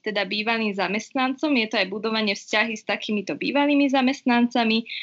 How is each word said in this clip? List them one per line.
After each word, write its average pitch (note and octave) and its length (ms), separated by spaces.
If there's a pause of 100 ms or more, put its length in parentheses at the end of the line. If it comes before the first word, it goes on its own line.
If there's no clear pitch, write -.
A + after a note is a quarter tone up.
teda G#3 160
bývalým G#3+ 480
zamestnancom. A3 880
Je A3 80
to A3 160
aj F#3 80
budovanie G#3+ 480
vzťahy A3 400
s - 80
takýmito G3+ 480
bývalými C#4+ 560
zamestnancami A#3+ 960 (160)